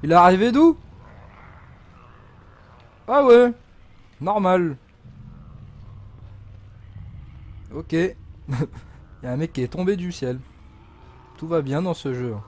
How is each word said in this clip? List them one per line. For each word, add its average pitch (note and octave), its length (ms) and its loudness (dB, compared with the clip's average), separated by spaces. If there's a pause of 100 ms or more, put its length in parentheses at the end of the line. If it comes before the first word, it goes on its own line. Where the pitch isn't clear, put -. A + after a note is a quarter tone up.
Il D3 80 0
est E3 40 6
arrivé F#3 360 6
d'où ? D#4 260 4 (2250)
Ah C#4 180 4
ouais. A#3+ 280 8 (680)
Normal. F#3 560 0 (3000)
Ok. D#3 200 -12
<laughs> - 0 -
Il E3+ 220 -2 (1080)
y - 20 -12
a B2 60 -6
un B2 60 -6
mec D#3+ 140 -6
qui B2+ 120 -6
est A#2+ 40 -4
tombé F3+ 280 -4
du F3+ 160 -8
ciel. B2+ 280 -8 (1000)
Tout D#3+ 100 -12
va E3 160 -2
bien C#3 180 -4
dans F3+ 140 -4
ce C3+ 180 -6
jeu. B2 220 -6 (120)